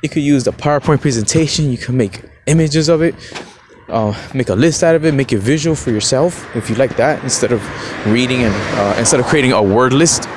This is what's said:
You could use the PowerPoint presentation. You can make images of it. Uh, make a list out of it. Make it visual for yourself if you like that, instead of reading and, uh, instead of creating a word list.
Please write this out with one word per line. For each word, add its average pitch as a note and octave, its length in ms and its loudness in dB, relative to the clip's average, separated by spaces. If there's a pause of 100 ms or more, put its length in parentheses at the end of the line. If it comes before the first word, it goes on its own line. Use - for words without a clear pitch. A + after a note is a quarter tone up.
You D#3 60 -4
could D3+ 140 -2
use C#3 220 2
the - 80 0
PowerPoint D3 480 0
presentation. D3 720 0
You A#2+ 80 -4
can B2+ 180 -4
make A2 260 -2 (240)
images D#3 420 2
of D#3+ 120 2
it. E3+ 140 0 (760)
Uh, G#2+ 240 0 (220)
make B2+ 160 -2
a F#2 40 2
list D#3 280 2
out E3 120 4
of D#3 100 0
it. D#3+ 100 2
Make C3+ 180 0
it A2+ 60 0
visual D3+ 360 0
for C3+ 160 -6
yourself C3 640 -2
if A2+ 140 -6
you A2+ 80 -2
like B2+ 200 0
that, C3+ 260 0
instead B2 300 -2
of G#2+ 100 -2 (440)
reading B2 360 2
and, G#2+ 120 2
uh, G2+ 440 -2
instead A#2+ 220 2
of B2 60 0
creating C3 260 2
a G#2+ 100 2
word A#2 300 4
list. D#3+ 320 2 (120)